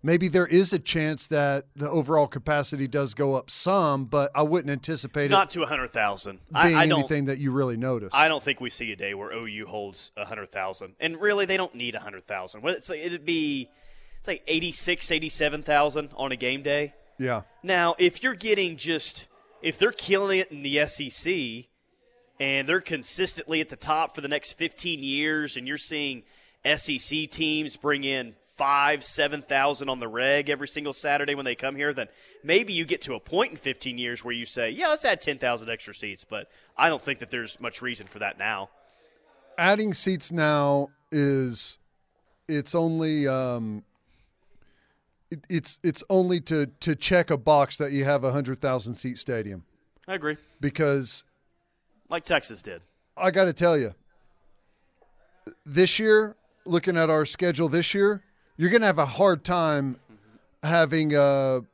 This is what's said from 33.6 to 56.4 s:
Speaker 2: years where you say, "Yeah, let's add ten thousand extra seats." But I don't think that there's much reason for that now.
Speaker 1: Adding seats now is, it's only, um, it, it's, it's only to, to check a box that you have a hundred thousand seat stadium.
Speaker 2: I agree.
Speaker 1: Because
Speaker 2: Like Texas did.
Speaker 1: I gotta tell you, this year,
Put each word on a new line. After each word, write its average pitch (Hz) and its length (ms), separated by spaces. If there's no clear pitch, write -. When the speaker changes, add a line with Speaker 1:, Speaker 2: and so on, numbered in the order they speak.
Speaker 2:
years 120 280
where 120 100
you 117 100
say, 113 260
"Yeah, 320 180
let's 302 160
add 208 160
ten 143 180
thousand 117 320
extra 107 240
seats." 101 300
But 104 260
I 156 120
don't 147 120
think 135 200
that 120 100
there's 117 300
much 120 200
reason 117 280
for 110 100
that 104 200
now. 98 320
Speaker 1:
Adding 202 380
seats - 380
now 143 560
is, 135 640
it's 147 260
only, 160 540
um, 120 560
it, 156 180
it's, - 340
it's 165 280
only 180 320
to, 151 240
to 160 140
check 175 360
a 151 60
box 143 420
that 143 140
you 139 120
have 139 200
a 131 80
hundred 131 280
thousand 123 340
seat 123 240
stadium. 104 460
Speaker 2:
I 190 60
agree. 151 220
Speaker 1:
Because 139 640
Speaker 2:
Like 165 160
Texas 131 380
did. 87 200
Speaker 1:
I 185 160
gotta 185 200
tell 170 240
you, 113 180
this 160 340
year, 214 380